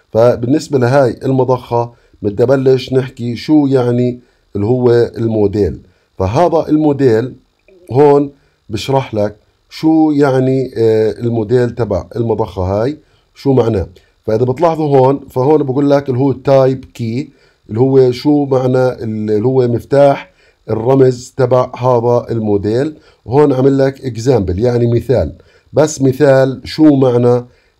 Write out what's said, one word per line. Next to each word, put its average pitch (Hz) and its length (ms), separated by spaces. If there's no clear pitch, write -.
فبالنسبة 120 680
لهاي 127 460
المضخة 123 680
بدنا 117 340
نبلش 131 360
نحكي 123 440
شو 151 300
يعني 123 540
اللي 101 100
هو 123 240
الموديل. 107 880
فهذا 151 500
الموديل 135 640
هون 143 380
بشرح 131 460
لك 104 220
شو 160 460
يعني، 131 600
آه، 110 340
الموديل 117 600
تبع 107 340
المضخة 110 460
هاي 107 340
شو - 180
معناه. 113 340
فإذا 110 180
بتلاحظوا 147 540
هون، 135 220
فهون 147 320
بقول 143 280
لك 139 180
اللي 123 120
هو 135 120
تايب 135 520
كي، 120 460
اللي 107 120
هو 131 320
شو 147 320
معنى 127 440
ال-، 110 420
اللي 107 160
هو 131 220
مفتاح 139 600
الرمز 127 680
تبع 127 400
هذا 120 540
الموديل. 110 640
هون 139 260
عامل 135 260
لك 135 260
اكزامبل، 110 540
يعني 120 280
مثال، 117 460
بس 147 300
مثال 135 640
شو 156 320
معنى، 123 480